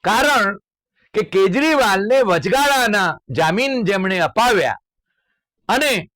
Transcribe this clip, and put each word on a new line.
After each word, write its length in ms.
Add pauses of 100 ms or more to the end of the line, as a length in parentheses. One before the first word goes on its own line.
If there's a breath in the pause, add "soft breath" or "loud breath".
કારણ 440 (640)
કે 80 (120)
કેજરીવાલને 840 (120)
વચગાળાના 800 (280)
જામીન 360 (140)
જેમણે 300 (100)
અપાવ્યા 520 (960)
અને 180 (240)